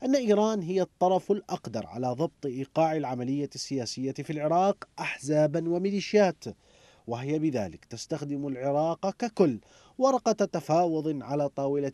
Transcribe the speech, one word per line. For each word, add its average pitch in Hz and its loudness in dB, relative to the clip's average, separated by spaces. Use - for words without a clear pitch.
أن 262 2
إيران 214 2
هي 180 0
الطرف 185 2
الأقدر 123 -4
على 123 -6
ضبط 139 -4
إيقاع 143 0
العملية 135 -4
السياسية 131 -6
في 139 -8
العراق 165 0
أحزابا 151 0
وميليشيات، 190 2
وهي 131 -2
بذلك 117 -2
تستخدم 143 -6
العراق 143 -2
ككل 180 0
ورقة 254 2
تفاوض 160 0
على 143 -2
طاولة 139 -2